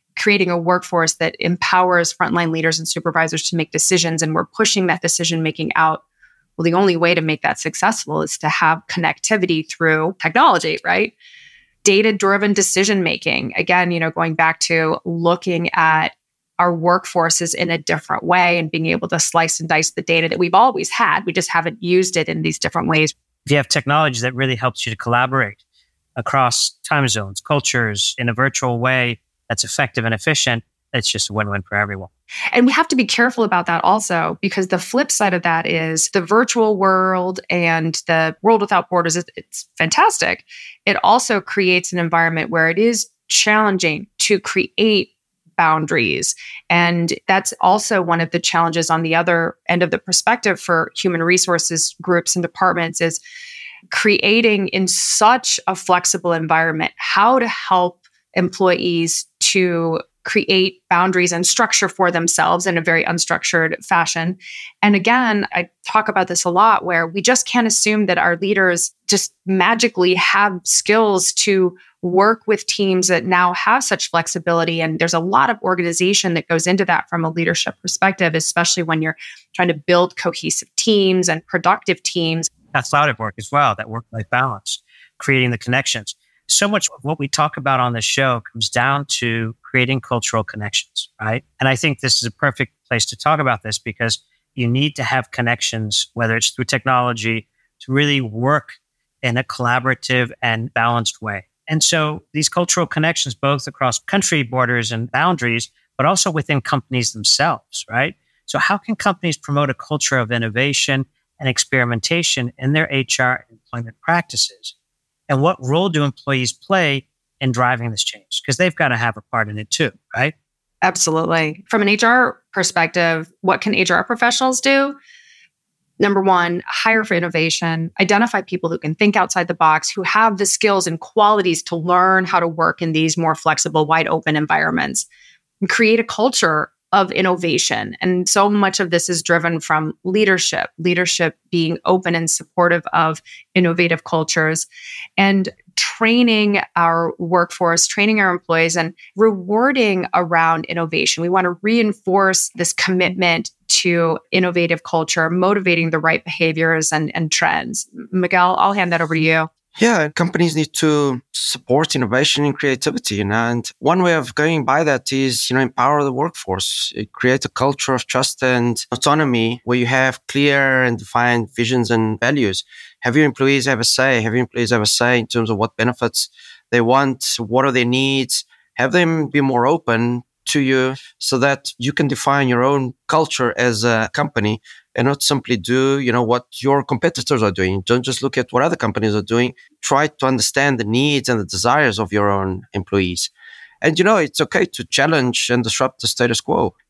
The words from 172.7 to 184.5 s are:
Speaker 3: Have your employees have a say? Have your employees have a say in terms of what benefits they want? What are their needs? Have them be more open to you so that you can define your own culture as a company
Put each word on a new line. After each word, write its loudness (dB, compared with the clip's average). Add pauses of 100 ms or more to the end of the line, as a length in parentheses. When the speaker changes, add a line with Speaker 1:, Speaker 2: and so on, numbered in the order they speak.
Speaker 3:
Have 0
your 6
employees 0
have 0
a -2
say? 2
Have -2
your 2
employees -2
have 4
a 0
say 2
in -4
terms -2
of -2
what -4
benefits -2 (420)
they 4
want? 2
What 0
are 0
their 2
needs? 0 (300)
Have 0
them 2
be 0
more 2
open 0 (220)
to -2
you 0 (220)
so -2
that 0
you -2
can 0
define 0
your 2
own 0 (140)
culture 0
as 0
a 2
company -2 (320)